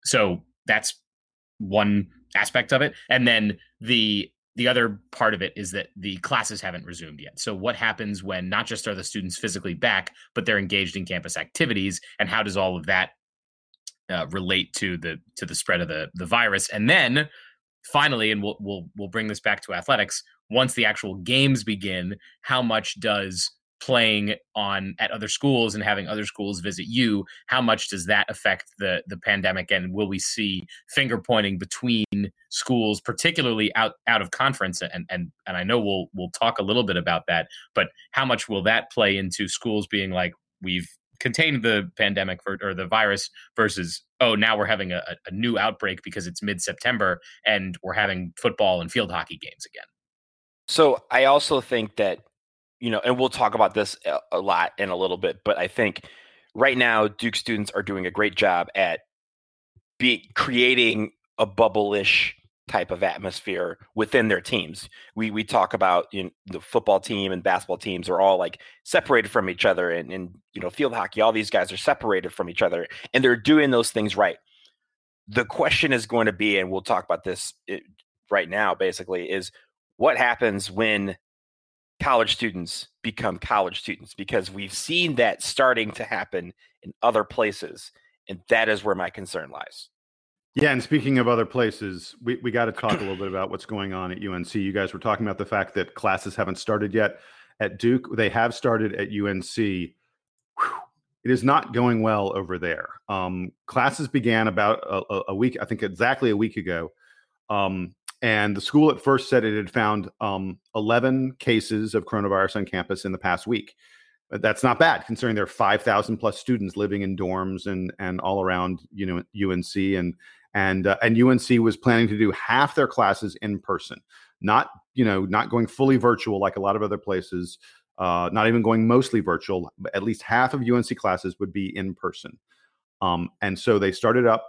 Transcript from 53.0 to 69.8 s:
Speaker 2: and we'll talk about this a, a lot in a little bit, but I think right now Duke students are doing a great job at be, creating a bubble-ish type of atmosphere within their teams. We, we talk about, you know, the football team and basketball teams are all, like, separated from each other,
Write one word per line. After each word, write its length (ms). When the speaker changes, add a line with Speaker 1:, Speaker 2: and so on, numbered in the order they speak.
Speaker 2:
and 160
we'll 120
talk 240
about 180
this 320
a, 140
a 80
lot 360
in 140
a 60
little 200
bit, 260
but 140
I 120
think 340
right 220
now 320
Duke 280
students 340
are 120
doing 220
a 60
great 240
job 400
at 260
be, 360
creating 800
a 80
bubble-ish 880
type 220
of 140
atmosphere 760
within 320
their 140
teams. 480
We, 160
we 140
talk 280
about, 380
you 140
know, 60
the 140
football 380
team 320
and 100
basketball 380
teams 300
are 120
all, 180
like, 220
separated 480
from 180
each 160
other, 280